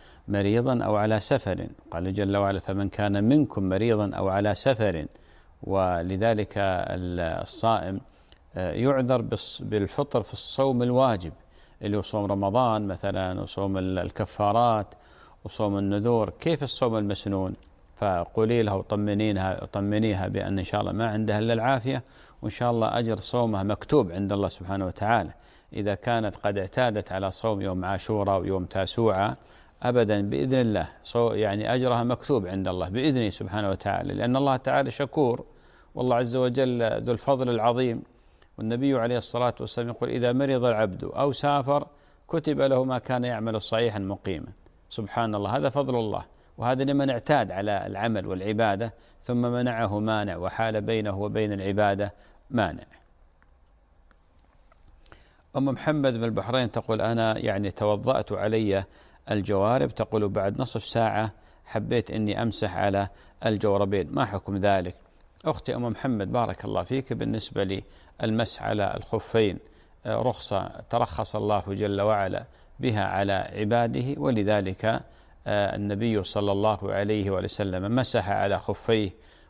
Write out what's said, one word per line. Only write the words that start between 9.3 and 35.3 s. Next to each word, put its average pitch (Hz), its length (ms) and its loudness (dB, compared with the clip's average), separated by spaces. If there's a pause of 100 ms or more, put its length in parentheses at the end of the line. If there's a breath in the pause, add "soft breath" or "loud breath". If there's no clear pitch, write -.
بالفطر 107 600 0
في - 100 -10
الصوم 135 500 0
الواجب 123 500 2 (500 soft breath)
اللي 104 140 0
هو 98 60 0
صوم 101 300 -2
رمضان 107 540 2
مثلًا، 95 540 -4
وصوم 98 380 -4
ال-، 92 200 0
الكفارات، 104 960 0 (500 loud breath)
وصوم 101 340 -2
النذور. 104 520 2
كيف 160 320 -2
الصوم 123 340 0
المسنون؟ 98 580 -2 (420)
فقولي 110 640 2
لها 104 120 2
وطمنينها، 101 920 0
طمنيها 101 640 0
بأن 98 300 -2
إن 92 60 -2
شاء 104 160 -2
الله 92 120 -2
ما 107 140 0
عندها 107 320 0
إلا 113 140 2
العافية، 123 500 0 (400 loud breath)
وإن 110 80 -4
شاء 120 200 -2
الله 113 280 0
أجر 113 180 0
صومها 110 460 0
مكتوب 104 500 2
عند 98 200 -2
الله 98 160 2
سبحانه 95 380 -4
وتعالى. 98 440 0 (420 soft breath)
إذا 101 220 -2
كانت 110 420 -2
قد 101 220 -2
اعتادت 107 540 0
على 95 180 -2
صوم 104 300 -2
يوم 92 240 -2
عاشوراء 98 560 0
ويوم 95 240 0
تاسوعاء، 101 720 0 (460 soft breath)
أبدًا 113 380 4
بإذن 131 400 2
الله 107 280 2 (160)
صو-، 120 280 2
يعني 107 420 0
أجرها 123 280 2
مكتوب 120 440 0
عند 95 220 -2
الله 90 200 -2
بإذنه 123 420 2
سبحانه 104 400 -4
وتعالى، 95 440 -2
لأن 117 220 0
الله 135 200 2
تعالى 131 340 0
شكور، 139 540 0 (500 soft breath)